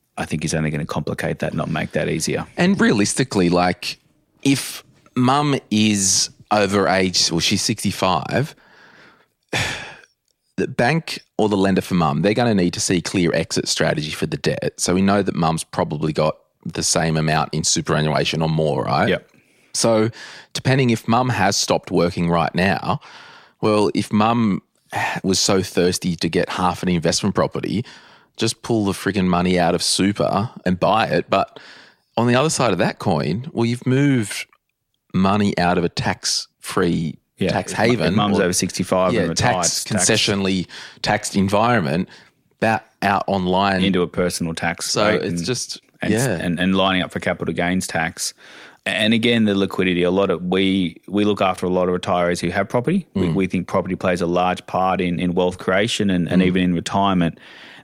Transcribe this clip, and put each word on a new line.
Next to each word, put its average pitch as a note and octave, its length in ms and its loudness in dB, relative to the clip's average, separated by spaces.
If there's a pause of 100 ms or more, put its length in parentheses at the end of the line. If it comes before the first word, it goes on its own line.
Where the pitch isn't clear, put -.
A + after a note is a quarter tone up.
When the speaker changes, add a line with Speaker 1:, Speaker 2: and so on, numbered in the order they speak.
(180)
Speaker 1:
I - 100 -8
think D#2+ 180 -4
is D#2+ 100 -2
only D#2 160 -2
gonna D2+ 160 -6
complicate D#2 540 -6
that, D#2+ 140 -4
not D#2+ 140 -4
make D#2+ 220 -4
that D#2 180 -2
easier. D#2+ 380 -4 (100)
Speaker 2:
And F#3 240 2
realistically, G#2 680 2
like, F2+ 500 0 (460)
if - 400 -2 (320)
mum C#3 420 2 (140)
is - 580 2 (220)
over G2+ 360 2
age, F#2 440 2
well, E2 80 0
she's G2 220 0
sixty-five, G2 920 -2 (960)
<sighs> - 20 -4 (1000)
the G2 120 0
bank D#3 520 -2 (180)
or G#2 100 2
the G2+ 80 2
lender F#2+ 240 2
for - 140 -2
mum, D#2 280 2
they're G#2 120 2
gonna A#2+ 200 2
need F2 200 2
to - 60 -4
see F2+ 200 0
clear F2 340 0
exit - 340 -2
strategy D2+ 420 -2
for D#2+ 160 -6
the D2+ 100 -4
debt. - 420 -2
So F2+ 160 0
we F#2+ 80 2
know G2+ 200 4
that F#2+ 120 -4
mum's E2 300 0
probably D#2+ 480 -2
got D2+ 240 0 (280)
the E2+ 180 -6
same E2 340 0
amount D#2 380 0
in D#2 100 -2
superannuation D#2 800 0
or D#2+ 60 2
more, D#2 360 0
right? - 240 0
Speaker 1:
Yep. - 220 -4 (420)
Speaker 2:
So A2 380 2 (420)
depending C3 380 2
if A2+ 180 -2
mum B2 220 2
has G2+ 260 2
stopped - 340 -2
working F2 380 2
right E2+ 260 0
now, F#2+ 460 0 (600)
well, G#2+ 340 2
if - 180 -4
mum A2 500 2 (600)
was F#2 160 0
so F#2+ 240 2
thirsty F2+ 540 0
to E2+ 120 -2
get G#2 220 0
half F2+ 320 -2
an F#2 60 -2
investment F2 460 0
property, - 500 -2 (520)
just - 260 -4
pull A2 220 0
the G2 80 2
friggin' F#2+ 360 -2
money F2+ 300 2
out F2 160 4
of F2 80 -2
super G2 680 0 (160)
and F2+ 140 0
buy G2 260 2
it. D#2 240 -2
But - 280 0 (580)
on A#2 100 2
the A#2+ 80 4
other D3 160 2
side A#2+ 220 0
of E2+ 60 0
that A#2 200 -2
coin, F2 540 -2
well, A#2 120 0
you've A#2+ 220 -4
moved C3 600 0 (680)
money G2 420 2
out F2+ 220 2
of E2+ 60 2
a E2+ 40 0
tax-free - 1300 -4 (220)
Speaker 1:
Yeah, F2+ 120 0
Speaker 2:
tax F#2 220 -4
Speaker 1:
if - 60 -4
mu-, G#2+ 60 2
if A#2 60 4
Speaker 2:
haven F#2+ 260 0
Speaker 1:
mum's G2+ 220 2
Speaker 2:
or G2 60 2
Speaker 1:
over F2+ 80 0
sixty-five F#2 600 0
Speaker 2:
yeah, G#2+ 80 0
Speaker 1:
and E2+ 100 0
retired, A#2+ 240 0
Speaker 2:
tax - 300 -2
Speaker 1:
tax F#2+ 260 -2
Speaker 2:
concessionally G2 560 0 (360)
taxed - 340 -2
environment, G2 720 2 (520)
that A2 300 0 (120)
out G2 260 2
online. F#2+ 560 2
Speaker 1:
into F#2 180 2
a D#2+ 60 -2
personal F2 460 -2
tax - 360 -4
Speaker 2:
So G#2+ 160 0
Speaker 1:
rate - 160 0
Speaker 2:
it's - 40 -4 (120)
Speaker 1:
and, E2+ 60 -4
Speaker 2:
just, - 360 -6 (220)
Speaker 1:
and G2 120 0
s-, B2 120 0
Speaker 2:
yeah. F#2 180 0
Speaker 1:
and, F2 140 -2
and F#2 160 0
lining F#2+ 280 2
up - 100 -8
for F2 80 -6
capital E2+ 340 -4
gains F2 320 0
tax. - 480 -4 (520)
And G#2+ 260 0
again, A2+ 320 4
the G2+ 100 4
liquidity, F#2 480 0
a F2 80 2
lot F#2+ 200 2
of, E2+ 120 -2
we, F#2 540 0 (100)
we G2+ 200 0
look G2+ 160 0
after F#2 240 0
a - 20 0
lot F2+ 220 2
of F2+ 100 -2
retirees F2+ 400 0
who F2 80 -2
have G2 180 -2
property. D#3 460 -2
We, F#3 140 0
Speaker 2:
Mm. D#3+ 80 0
Speaker 1:
we F#2+ 120 2
think F#2 220 -4
property F#2 260 -2
plays F2+ 280 0
a E2+ 40 0
large F2 400 0
part F#2 360 0
in, F2 180 -2
in F2+ 140 -2
wealth F2+ 240 0
creation G2+ 500 0
and, F2 220 0
and F2+ 100 4
Speaker 2:
Mm. F#2 60 4
Speaker 1:
even F#2 160 2
in F2+ 120 2
retirement, F2+ 640 0 (460)